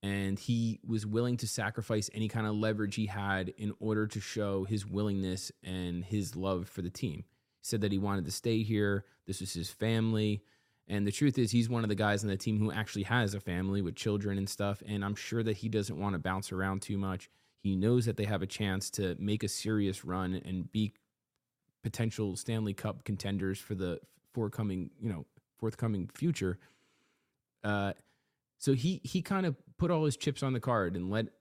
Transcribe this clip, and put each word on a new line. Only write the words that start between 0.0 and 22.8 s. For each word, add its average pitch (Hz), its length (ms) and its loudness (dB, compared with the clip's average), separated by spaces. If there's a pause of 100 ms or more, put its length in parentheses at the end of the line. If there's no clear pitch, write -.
And 98 360 0
he 117 480 0
was 107 200 0
willing 117 320 0
to 110 100 -4
sacrifice 107 640 -2
any 110 140 0
kind 110 180 -2
of 107 100 0
leverage 107 400 0
he 110 100 0
had 98 520 0
in 104 220 -2
order 107 280 2
to 104 120 -4
show 101 460 0
his 101 200 0
willingness 98 640 0 (140)
and 90 400 -4
his 98 320 -2
love 92 320 0
for - 140 -8
the 87 80 -2
team. 85 300 -4
He - 420 -18
said - 200 -2
that 101 120 2
he 98 60 2
wanted 98 260 0
to 80 60 -4
stay 110 320 0
here. 104 420 2 (220)
This 95 120 -4
was 92 140 -6
his 85 160 -4
family. 110 760 2 (460)
And 101 180 0
the 101 40 0
truth 143 260 4
is, 120 140 4
he's 117 180 4
one 120 140 0
of 107 60 0
the 104 60 2
guys 104 260 4
on 110 80 0
the 95 60 2
team 107 240 2
who 107 100 4
actually 101 340 -2
has 107 300 2
a 101 60 -4
family 95 420 -2
with 87 140 -4
children 104 420 0
and 98 120 -2
stuff. 101 360 -2
And 104 200 -2
I'm 101 100 -2
sure - 260 -2
that 110 140 2
he 117 140 -4
doesn't 104 280 0
want 98 180 0
to 85 40 0
bounce 95 320 -2
around 95 300 0
too - 160 -4
much. 95 320 -4 (320)
He 95 160 2
knows 113 280 4
that 113 120 0
they 104 80 0
have 101 160 0
a 95 40 -2
chance 98 460 -2
to 92 260 -2
make 104 240 0
a 104 60 -2
serious 101 560 0
run 90 300 -2 (100)
and 90 260 -4
be 107 220 0 (880)
potential 110 540 -2
Stanley 110 380 -2
Cup - 320 -6